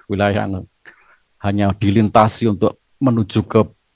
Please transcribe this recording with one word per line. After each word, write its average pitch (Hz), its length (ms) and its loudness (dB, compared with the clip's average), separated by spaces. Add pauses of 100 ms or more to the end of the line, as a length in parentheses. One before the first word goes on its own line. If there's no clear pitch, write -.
wilayah 101 400 -2
yang 95 160 -8 (800)
hanya 101 320 -2
dilintasi 107 720 2
untuk 101 320 -2 (160)
menuju 117 480 0
ke, - 160 0 (360)